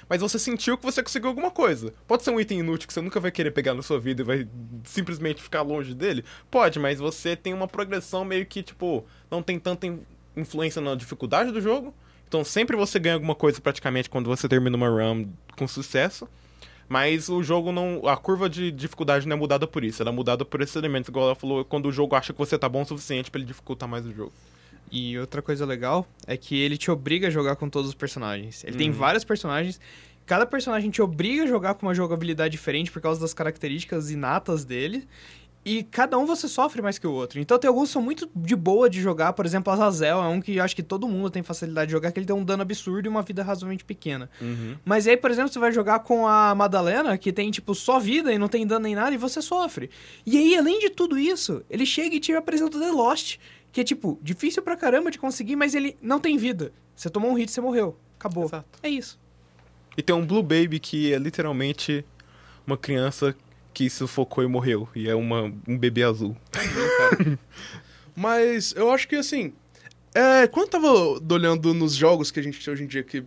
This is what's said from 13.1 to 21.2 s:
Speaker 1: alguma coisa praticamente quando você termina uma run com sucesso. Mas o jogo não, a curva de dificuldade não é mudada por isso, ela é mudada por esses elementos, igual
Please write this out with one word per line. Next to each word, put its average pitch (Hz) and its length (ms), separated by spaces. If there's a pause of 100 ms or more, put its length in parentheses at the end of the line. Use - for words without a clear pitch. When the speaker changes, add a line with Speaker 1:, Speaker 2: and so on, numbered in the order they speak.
Speaker 1:
alguma 156 200
coisa 147 240
praticamente 127 500
quando 123 180
você 127 200
termina 127 300
uma 120 100
run 113 400 (300)
com 135 100
sucesso. 135 640 (580)
Mas 151 420
o 175 140
jogo 170 280
não, 180 360
a 139 80
curva 190 340
de 175 220
dificuldade 143 560
não 151 80
é 151 40
mudada 143 280
por 147 160
isso, 110 180
ela 113 100
é - 20
mudada 123 320
por - 160
esses 143 140
elementos, 143 340
igual 131 180